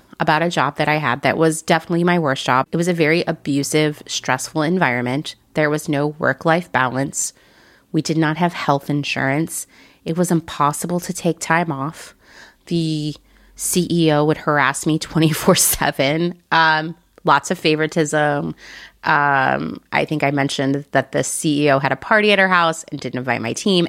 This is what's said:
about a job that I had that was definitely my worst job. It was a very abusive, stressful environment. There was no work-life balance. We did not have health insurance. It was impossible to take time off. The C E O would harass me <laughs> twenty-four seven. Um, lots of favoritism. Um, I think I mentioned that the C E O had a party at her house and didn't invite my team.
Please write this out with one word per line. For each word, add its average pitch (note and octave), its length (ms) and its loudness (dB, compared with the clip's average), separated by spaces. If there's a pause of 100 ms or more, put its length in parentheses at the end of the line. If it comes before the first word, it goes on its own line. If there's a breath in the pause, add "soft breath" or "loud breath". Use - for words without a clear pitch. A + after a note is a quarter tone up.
(200)
about D#3 220 2
a E3+ 80 0
job C#3+ 280 0
that D3+ 120 0
I D3+ 60 2
had D3 260 -2
that D#3+ 160 2
was D#3+ 240 2
definitely E3+ 420 0
my F3 160 2
worst C#3 260 -2
job. C3 260 2
It - 60 -2
was E3+ 120 0
a F3+ 40 2
very E3 320 2
abusive, D3+ 800 -2
stressful - 580 -4
environment. C#3 720 -2 (180)
There D#3 160 2
was D3+ 180 -4
no D3 200 0
work-life D3+ 640 -2
balance. C3 600 -2 (580 soft breath)
We D#3+ 100 0
did D#3+ 160 -4
not D#3 200 0
have F3 160 0
health - 360 0
insurance. C#3+ 760 -4 (380 soft breath)
It E3 140 -4
was F3 120 2
impossible E3 720 -2
to F3 140 -8
take E3 260 -4
time E3 320 0
off. C#3 440 -8 (500 loud breath)
The D#3 500 -2 (400 soft breath)
C - 340 -2
E D#3+ 220 4
O D3 140 2
would D#3 120 2
harass C#3+ 480 0
me D#3+ 140 0
<laughs> - 0 -
twenty-four D#3+ 560 2
seven. D#3 840 0 (100)
Um, D#3+ 440 2 (280)
lots C#3+ 260 4
of F#3 80 -2
favoritism. D#3 960 0 (480 loud breath)
Um, C#3+ 800 2 (100)
I D3 140 0
think D3 180 -2
I C#3 80 2
mentioned C#3 600 -2
that C3+ 220 -2
the C#3+ 100 0
C D3 420 -2
E D3 60 4
O C#3 80 4
had C#3 120 0
a C3+ 60 -2
party G#3 340 2
at G3+ 80 4
her F#3+ 80 4
house E3+ 380 0
and D3 160 -12
didn't B2+ 180 -6
invite B2 220 -2
my A#2 120 -2
team. F3 360 2